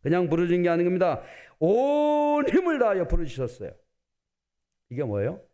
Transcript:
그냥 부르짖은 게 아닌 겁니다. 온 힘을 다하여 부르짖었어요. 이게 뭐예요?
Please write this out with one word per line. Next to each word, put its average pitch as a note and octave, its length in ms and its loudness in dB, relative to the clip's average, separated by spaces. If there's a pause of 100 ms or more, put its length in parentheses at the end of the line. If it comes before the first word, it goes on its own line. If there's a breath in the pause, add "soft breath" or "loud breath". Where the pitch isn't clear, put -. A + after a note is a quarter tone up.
그냥 E3+ 280 0
부르짖은 F3 340 0
게 F3 60 2
아닌 E3+ 160 0
겁니다. F3 380 0 (360 loud breath)
온 D4 880 2
힘을 E4+ 320 2
다하여 F#3+ 280 2
부르짖었어요. B2+ 640 -4 (1160)
이게 B2+ 140 -6
뭐예요? G#2+ 400 -4 (100)